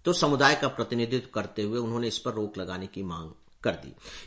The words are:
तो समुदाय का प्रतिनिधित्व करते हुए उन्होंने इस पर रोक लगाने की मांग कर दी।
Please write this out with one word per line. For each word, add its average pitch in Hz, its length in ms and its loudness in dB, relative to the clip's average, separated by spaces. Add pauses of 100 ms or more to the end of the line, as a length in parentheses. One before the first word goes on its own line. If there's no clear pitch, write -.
तो 175 80 4
समुदाय 143 420 6
का 143 140 0
प्रतिनिधित्व 120 680 -2
करते 107 280 -4
हुए 110 160 -2
उन्होंने 117 300 -2
इस 107 100 -4
पर 120 140 -4
रोक 107 260 -4
लगाने 92 280 -6
की 98 160 -8
मांग 82 280 -8 (320)
कर - 100 2
दी। - 200 -8 (340)